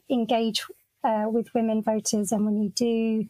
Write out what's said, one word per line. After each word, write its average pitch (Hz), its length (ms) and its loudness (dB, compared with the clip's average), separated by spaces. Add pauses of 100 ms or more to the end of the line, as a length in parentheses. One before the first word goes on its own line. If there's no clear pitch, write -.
engage, 226 540 0 (400)
uh, 220 240 0
with 226 280 -2
women 220 260 0
voters 214 500 0
and 214 140 2
when 214 160 2
you 202 80 0
do, 226 600 0